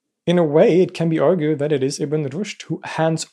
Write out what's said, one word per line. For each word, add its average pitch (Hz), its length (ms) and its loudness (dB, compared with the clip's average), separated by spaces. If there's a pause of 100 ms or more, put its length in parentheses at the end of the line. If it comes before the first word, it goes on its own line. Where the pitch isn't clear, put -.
(240)
In 175 140 2
a 170 60 4
way, 156 360 4
it - 140 0
can 165 140 -2
be 160 100 0
argued 151 400 2
that 151 140 -2
it 135 100 0
is 139 160 -2
Ibn 147 300 -4
Rushd 160 340 -10
who - 220 -8
hands 160 480 -2